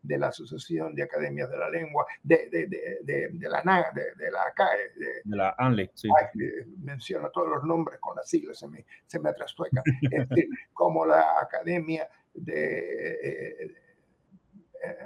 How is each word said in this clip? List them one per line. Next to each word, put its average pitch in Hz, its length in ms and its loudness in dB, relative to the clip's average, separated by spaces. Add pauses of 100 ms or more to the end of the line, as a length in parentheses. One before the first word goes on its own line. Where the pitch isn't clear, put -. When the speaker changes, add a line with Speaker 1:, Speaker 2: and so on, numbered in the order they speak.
Speaker 1:
de 147 160 -2
la 143 100 2
Asociación - 680 -6
de 71 80 -2
Academias 139 440 -4
de 151 100 -6
la 156 120 -2
Lengua, 156 340 -2 (200)
de, 160 260 6
de, - 160 0
de, 185 360 -6
de, 147 300 -2
de 175 160 -8
la 156 120 0
ana, 180 240 4 (100)
de, - 80 -6 (140)
de - 160 -6
la - 200 0
cae, 104 440 2
de 113 100 -8 (180)
Speaker 2:
De 104 120 -4
la 95 200 2
anle, 120 380 4
sí. - 140 -2 (100)
Speaker 1:
Ay, - 260 0
eh, - 220 -6 (160)
menciono 139 480 -6
todos - 200 0
los - 120 -2
nombres 165 380 0
con - 160 -6
las - 120 -8
siglas, - 300 0
se - 80 -14
me, - 180 -16 (220)
se - 140 -6
me 151 120 0
trastueca. - 520 -4
Speaker 2:
<laughs> 131 280 2
Speaker 1:
Es 127 160 0
decir, 311 200 4 (240)
como 160 340 4
la 156 340 8
Academia 160 680 -2 (260)
de, 156 440 -2 (440)
eh, - 540 -8 (1080)
eh, - 240 -6